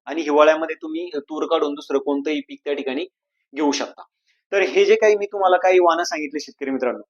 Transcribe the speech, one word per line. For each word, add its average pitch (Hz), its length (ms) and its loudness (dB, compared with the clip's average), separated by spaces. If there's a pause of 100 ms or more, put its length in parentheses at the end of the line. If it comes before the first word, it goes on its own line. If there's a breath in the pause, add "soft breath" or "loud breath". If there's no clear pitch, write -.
आणि 151 160 -8
हिवाळ्यामध्ये 156 600 4
तुम्ही 165 340 -10
तूर 147 300 -8
काढून 151 280 0
दुसरं 143 260 -4
कोणतंही 143 400 -4
पीक 139 260 -14
त्या 147 80 -4
ठिकाणी 139 300 -6 (520)
घेऊ 143 160 0
शकता. 139 300 -6 (500)
तर 196 100 0
हे 185 240 2
जे 214 100 4
काही 214 200 4
मी 202 100 -4
तुम्हाला 190 320 2
काही 185 220 4
वाणं 170 240 4
सांगितले 151 360 -8
शेतकरी 135 300 -10
मित्रांनो, 123 400 -2